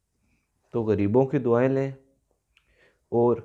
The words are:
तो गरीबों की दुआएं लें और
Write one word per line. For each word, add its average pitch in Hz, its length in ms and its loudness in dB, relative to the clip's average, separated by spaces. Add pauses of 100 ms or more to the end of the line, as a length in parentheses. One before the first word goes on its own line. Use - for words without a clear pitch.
(720)
तो 117 100 -4
गरीबों 107 420 2
की 139 140 -4
दुआएं 120 300 0
लें 135 260 -4 (1160)
और 117 340 0